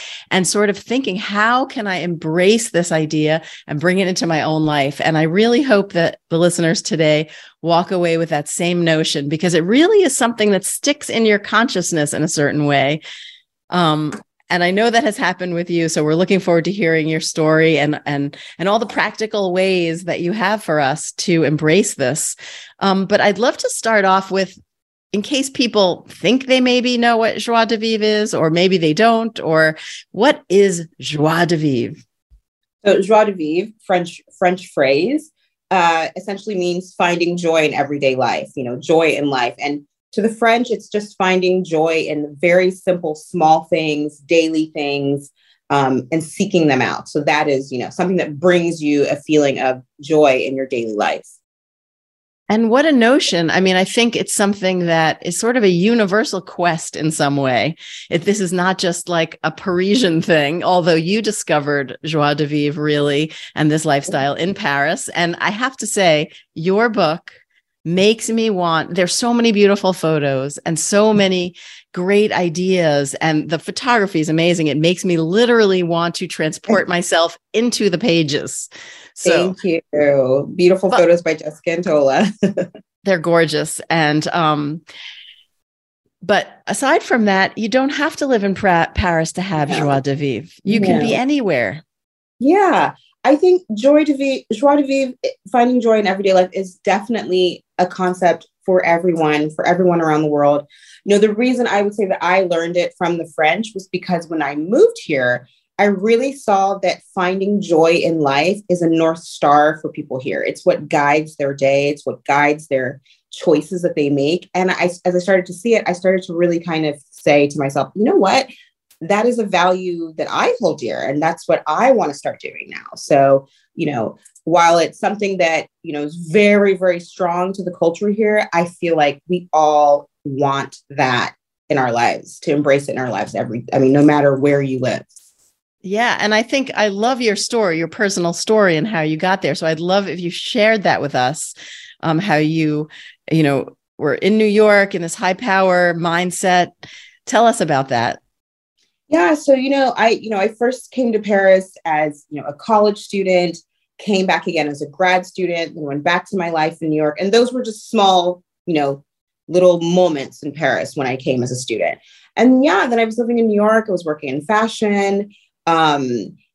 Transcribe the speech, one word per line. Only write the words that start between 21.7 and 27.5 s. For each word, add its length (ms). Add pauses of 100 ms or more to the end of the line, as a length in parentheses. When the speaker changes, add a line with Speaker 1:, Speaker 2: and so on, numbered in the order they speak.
Speaker 1:
this. 400 (440)
Um, 260
but 140
I'd 200
love 180
to 120
start 360
off 260
with, 260 (540)
in 100
case 280
people 600
think 360
they 160
maybe 360
know 200
what 200
joie 280